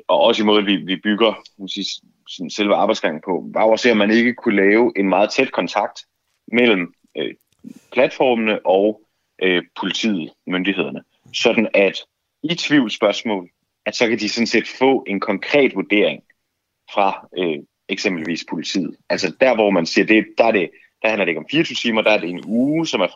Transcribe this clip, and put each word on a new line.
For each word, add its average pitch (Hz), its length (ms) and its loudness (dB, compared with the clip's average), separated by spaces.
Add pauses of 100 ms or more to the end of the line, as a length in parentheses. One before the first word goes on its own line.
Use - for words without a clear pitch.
og 78 120 2
også 113 220 2
i 104 40 0
måden, 104 200 4
vi, 101 100 2
vi 87 260 -6
bygger, 107 300 2
kan - 100 -12 (160)
man 95 100 -12
sige, 98 180 -8 (420)
sådan - 220 -12
selve 101 240 0
arbejdsgangen 92 500 0
på, 87 200 -4 (100)
var 104 120 2
jo 110 60 4
at 110 80 2
se, 123 100 2
om 113 60 4
man 104 140 2
ikke 117 240 2
kunne 107 220 -2
lave 104 400 4
en 98 120 0
meget 98 220 2
tæt - 220 -2
kontakt 104 480 -4 (520)
mellem, 110 400 2 (260)
øh, 64 160 -6 (580)
platformene 120 760 0
og, 101 340 2 (420)
øh, 90 200 2 (180)
politiet, 95 500 -4 (160)
myndighederne. 90 540 -4 (340)
Sådan 110 400 2
at 98 220 2 (460)
i 160 120 -4
tvivlsspørgsmål, 107 920 0 (380)
at 107 100 -4
så 120 120 2
kan 113 100 0
de 107 100 -4
sådan 117 180 -2
set 110 220 0 (100)
få 131 280 2
en 98 140 -4
konkret 110 540 0
vurdering 92 480 0 (720)
fra, 98 320 -2 (120)
øh, 82 180 -2 (340)
eksempelvis 85 600 -6
politiet. - 460 -6 (140)
Altså 98 300 -4
der, 131 140 4
hvor 107 160 2
man 85 160 0
siger, - 200 0
det, 107 200 4 (120)
der 120 60 4
er 113 80 2
det, 90 180 0 (320)
der 110 60 0
handler 107 160 -2
det 87 60 -2
ikke 78 100 -4
om 78 100 -12
fireogtyve 139 260 -2
timer, 110 260 -2
der 107 80 2
er 107 100 4
det 87 100 -6
en 90 160 -8
uge, 139 400 0
som 127 140 -2
er 90 160 0